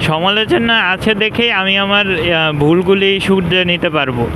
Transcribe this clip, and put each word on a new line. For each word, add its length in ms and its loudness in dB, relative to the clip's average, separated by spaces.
সমালোচনা 880 0
আছে 260 0
দেখেই 360 -2
আমি 260 0
আমার, 300 0
আহ, 460 0
ভুলগুলি 680 2
শুধরে 460 0
নিতে 240 -2
পারবো। 460 -2